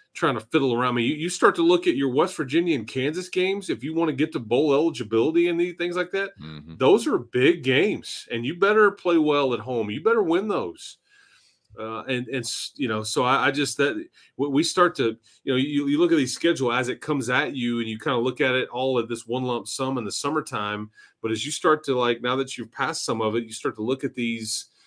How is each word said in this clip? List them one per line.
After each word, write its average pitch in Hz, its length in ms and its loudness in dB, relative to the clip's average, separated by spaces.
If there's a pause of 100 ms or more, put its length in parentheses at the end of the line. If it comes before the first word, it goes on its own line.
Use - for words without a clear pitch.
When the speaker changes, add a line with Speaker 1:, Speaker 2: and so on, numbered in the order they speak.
(140)
Speaker 1:
trying 151 200 0
to 107 80 -6
fiddle 135 320 0
around. 123 160 2
I 123 80 0
mean, 120 120 2
you, 156 60 0
you 160 140 -6
start 202 260 4
to 170 60 0
look 175 260 4
at 135 80 4
your 139 140 0
West 160 260 0
Virginia 156 420 0
and 110 80 -6
Kansas 151 440 -4
games, 190 400 -2
if 113 120 -4
you 160 140 -6
wanna 165 160 0
get 147 220 -2
to 147 60 -4
bowl 131 340 2
eligibility 143 720 2
and 170 100 0
these 175 200 0
things 175 180 -4
like 180 160 -4
that, 196 260 -4
Speaker 2:
Mm-hmm. 78 380 -16
Speaker 1:
those 180 320 6
are 240 100 2
big 135 460 2
games, 135 640 0
and 117 160 -6
you 160 100 -6
better 202 360 4
play 175 260 2
well 143 360 2
at 104 80 -2
home. 113 280 -2
You 135 140 -6
better 226 180 4
win 185 280 2
those. 104 480 -6 (840)
Uh, 110 240 -8
and, 127 240 -4
and 131 160 -4
s-, - 320 -8
you 135 120 -2
know, 110 140 0
so 127 220 0
I, 127 240 4
I 143 40 2
just, 139 260 -2
that 143 180 2 (420)
w-, 139 160 -2
we 143 80 4
start 175 360 2
to, 113 200 0 (260)
you 135 100 0
know, - 20 2
you, 143 320 0
you 147 120 2
look 170 120 4
at 165 60 4
the 131 100 4
schedule 135 440 0
as 123 180 0
it 120 100 -6
comes 135 300 -2
at 139 260 0
you 120 240 -2
and 113 80 -4
you 110 100 -6
kinda 127 220 -2
look 123 220 -2
at 131 140 2
it 127 140 0
all 127 300 0
at 113 80 0
this 117 180 -8
one 127 180 -4
lump 120 240 -4
sum 135 300 -4
in 117 60 -4
the 101 80 -6
summertime. 107 800 -4 (300)
But 113 100 -2
as 110 140 -4
you 147 60 -6
start 156 340 2
to, 135 100 0
like, 120 260 0
now 123 140 0
that 131 220 -4
you've 113 160 -10
passed 139 320 -4
some 113 160 -2
of 107 140 0
it, 117 100 -2
you 110 80 -16
start 120 240 -6
to 107 60 -6
look 131 200 -4
at 127 120 -6
these, 113 500 -4 (220)